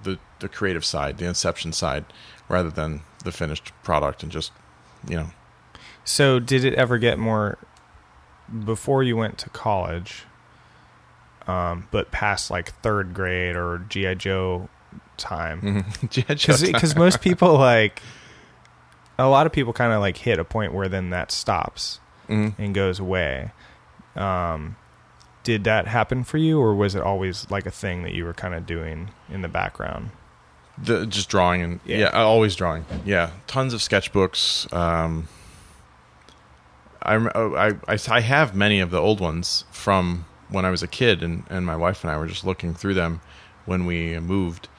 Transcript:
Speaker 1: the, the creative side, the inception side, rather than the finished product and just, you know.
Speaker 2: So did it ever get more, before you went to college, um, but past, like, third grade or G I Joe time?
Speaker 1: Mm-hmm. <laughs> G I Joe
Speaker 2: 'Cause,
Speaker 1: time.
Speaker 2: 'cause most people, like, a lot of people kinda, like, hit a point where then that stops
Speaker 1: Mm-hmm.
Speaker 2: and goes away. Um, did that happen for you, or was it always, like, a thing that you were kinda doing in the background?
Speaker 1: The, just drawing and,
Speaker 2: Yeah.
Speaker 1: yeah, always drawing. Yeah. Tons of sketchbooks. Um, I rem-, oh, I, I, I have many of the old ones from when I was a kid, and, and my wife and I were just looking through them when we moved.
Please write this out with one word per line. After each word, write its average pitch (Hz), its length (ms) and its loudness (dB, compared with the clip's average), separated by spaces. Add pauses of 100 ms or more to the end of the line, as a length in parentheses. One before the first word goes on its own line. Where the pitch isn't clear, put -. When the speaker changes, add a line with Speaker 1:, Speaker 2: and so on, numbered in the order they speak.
Speaker 1:
the, 95 160 -6 (200)
the 98 100 -10
creative 90 360 -2
side, 71 320 -2
the 85 80 -6
inception 87 480 -4
side, 78 320 -4 (440)
rather 90 200 0
than 78 320 -6 (220)
the 92 80 -6
finished 78 400 -6 (120)
product 73 400 0
and 76 80 -10
just, - 200 -8 (560)
you 85 100 -4
know. 80 100 -4 (800)
Speaker 2:
So 135 340 4
did 127 240 2
it 131 120 2
ever 123 220 2
get 117 220 2
more, 107 380 0 (1080)
before 131 380 0
you 120 140 0
went 110 220 -4
to - 100 -14
college, 90 760 -4 (1200)
um, 90 440 -2
but - 200 -2
past, 101 400 -2
like, 90 300 -6
third 101 320 -2
grade 90 420 -2
or 87 320 -4
G 98 200 -4
I 92 80 0
Joe 92 520 -2 (480)
time? 82 460 -6
Speaker 1:
Mm-hmm. 101 460 -2
<laughs> - 20 -14
G - 180 -2
I 147 60 0
Joe 147 200 2
Speaker 2:
'Cause, 131 100 4
Speaker 1:
time. 180 100 2
Speaker 2:
'cause 147 220 2
most 175 260 6
people, 180 360 6
like, 120 440 6 (1160)
a 131 100 4
lot 139 180 8
of 160 80 2
people 127 200 0
kinda, 117 260 2
like, 98 180 0
hit 107 220 2
a 80 40 -2
point 104 300 -4
where 95 160 -2
then 92 220 -2
that 90 200 -4
stops - 680 -4 (300)
Speaker 1:
Mm-hmm. 107 320 0
Speaker 2:
and 101 140 -4
goes 95 240 0
away. 90 520 -2 (680)
Um, 90 580 -4 (680)
did 110 200 0
that 107 240 2
happen 120 380 0
for - 120 -4
you, 160 220 4
or 110 160 4
was 98 200 2
it 98 60 -2
always, 95 480 -2
like, 98 160 -4
a 92 60 -6
thing 90 320 -6
that 87 100 -6
you 87 120 -6
were 85 80 -8
kinda 87 260 -8
doing 82 520 -8 (180)
in 98 120 -8
the 90 60 -6
background? - 600 -6 (680)
Speaker 1:
The, 107 280 0
just 101 240 -4
drawing 90 320 4
and, 87 240 -4
Speaker 2:
Yeah. 117 140 -2
Speaker 1:
yeah, 104 100 4
always 110 480 4
drawing. 82 280 -2 (200)
Yeah. 90 240 2 (180)
Tons 131 260 -2
of 113 60 -4
sketchbooks. - 920 0
Um, 82 560 0 (1700)
I - 140 2
rem-, 113 200 2
oh, 104 200 0
I, 95 140 4 (180)
I, 107 100 2 (120)
I 117 100 6
have 123 360 2
many 101 260 4
of 87 100 -2
the 90 80 2
old 104 220 4
ones 85 500 -2
from 90 540 0 (240)
when 95 160 0
I 92 40 2
was 90 140 -2
a 87 40 -6
kid, 104 360 2
and, 85 260 -4
and 90 160 -4
my 82 100 -2
wife 87 280 0
and 82 80 -2
I 76 60 -2
were 78 100 -4
just 90 180 -10
looking 90 280 -4
through 98 220 -2
them 82 260 0 (440)
when 90 200 -2
we 82 340 -2
moved. 87 480 -2 (120)